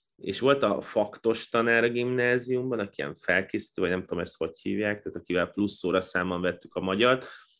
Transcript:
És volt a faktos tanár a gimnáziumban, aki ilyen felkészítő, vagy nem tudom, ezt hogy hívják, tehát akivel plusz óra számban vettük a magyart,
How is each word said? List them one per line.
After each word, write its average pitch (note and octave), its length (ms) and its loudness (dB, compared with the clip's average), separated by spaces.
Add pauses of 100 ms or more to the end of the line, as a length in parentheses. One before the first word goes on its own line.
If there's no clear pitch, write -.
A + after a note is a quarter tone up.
(160)
És G2 240 -6
volt C3+ 240 4
a G#2 180 2
faktos A2+ 680 -2
tanár A#2 340 4
a A#2+ 60 4
gimnáziumban, B2 920 0
aki G2+ 160 -6
ilyen D2 180 -6
felkészítő, F#2+ 680 -2
vagy F2+ 100 2
nem F#2 80 0
tudom, F2 200 -6
ezt - 180 -8
hogy E2 240 -6
hívják, G#2 400 -2
tehát - 160 -10
akivel F2 300 0
plusz - 360 -4
óra F2+ 180 2
számban F2+ 400 -2
vettük F2+ 340 -4
a F2+ 60 -4
magyart, A2 460 2 (320)